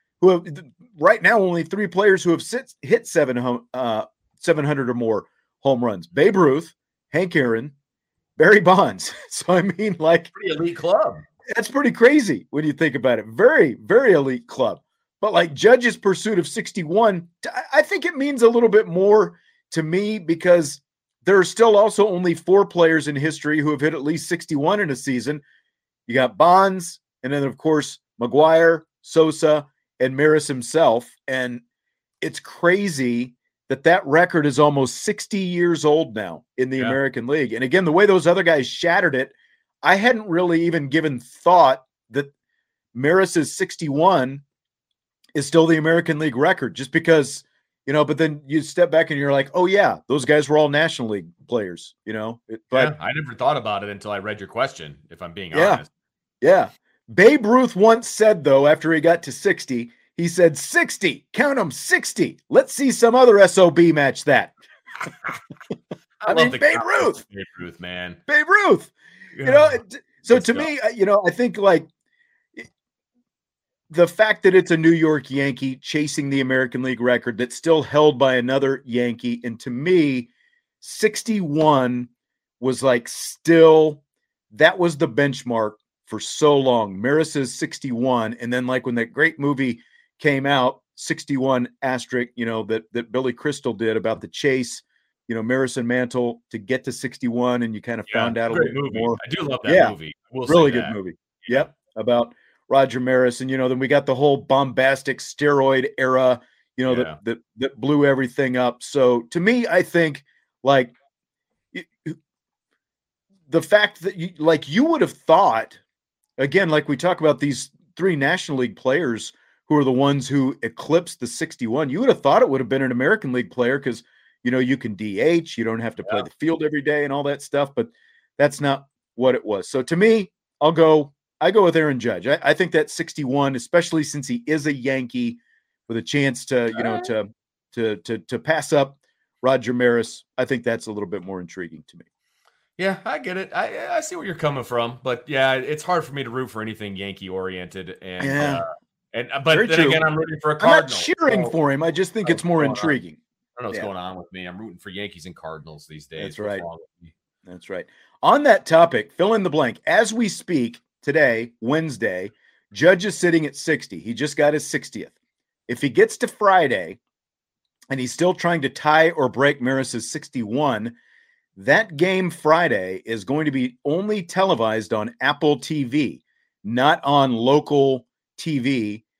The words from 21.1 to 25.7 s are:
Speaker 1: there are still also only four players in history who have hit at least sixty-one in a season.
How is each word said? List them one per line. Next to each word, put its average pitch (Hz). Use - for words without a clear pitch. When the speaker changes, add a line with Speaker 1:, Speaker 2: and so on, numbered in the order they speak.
Speaker 1:
there 196
are 185
still 220
also 208
only 175
four 190
players 160
in 147
history 151
who 151
have 143
hit 151
at 135
least 160
sixty-one 170
in 170
a 127
season. 131